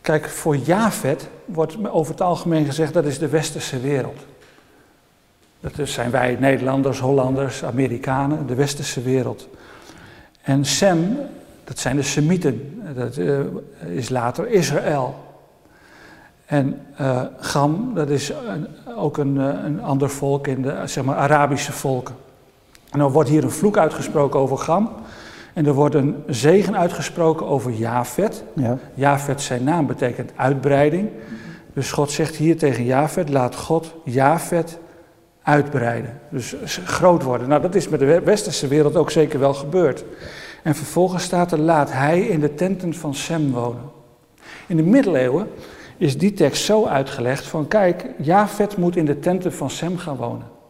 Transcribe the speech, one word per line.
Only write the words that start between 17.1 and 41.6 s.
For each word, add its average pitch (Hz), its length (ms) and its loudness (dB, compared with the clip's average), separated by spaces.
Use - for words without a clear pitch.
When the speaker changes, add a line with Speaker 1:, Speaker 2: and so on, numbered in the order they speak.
Speaker 1:
Gam, 156 540 0
dat 151 160 -2
is 143 200 0
een, 220 380 -8
ook 165 220 -4
een, 139 200 0
eh, 135 280 -2
een 151 180 -4
ander 139 260 0
volk 139 380 -2
in 131 140 -2
de, 135 240 -4
zeg 143 180 -6
maar, 135 120 0
Arabische 143 560 4
volken. 127 440 -4
En 143 80 0
dan 139 120 4
wordt 143 180 4
hier 156 140 4
een 156 80 0
vloek 208 260 2
uitgesproken 143 640 2
over 135 180 0
Gam. 196 320 0
En 160 120 0
er 147 80 6
wordt 147 220 4
een 143 320 2
zegen 170 500 4
uitgesproken 165 680 0
over 127 240 0
Jafet. 120 720 -2
Speaker 2:
Ja. 127 220 0
Speaker 1:
Jafet, 139 480 0
zijn 123 220 -4
naam 151 240 2
betekent 123 480 -4
uitbreiding. 143 720 2
Dus 135 180 -4
God 143 200 0
zegt 156 240 -2
hier 160 220 2
tegen 131 280 0
Jafet, 143 440 0
"Laat 127 260 0
God 160 380 -2
Jafet 160 760 2
uitbreiden." 120 760 0
Dus 131 340 -8
s-, - 220 -8
groot 170 380 4
worden. 123 240 -2
Nou, 147 140 4
dat 180 140 -2
is 165 140 2
met 151 100 0
de 139 60 4
we-, 165 160 6
westerse 190 460 0
wereld 147 280 4
ook 151 160 2
zeker 151 280 2
wel 139 140 2
gebeurd. 147 500 0
En 151 120 0
vervolgens 175 480 0
staat 175 280 0
er, 160 80 0
"Laat 151 320 4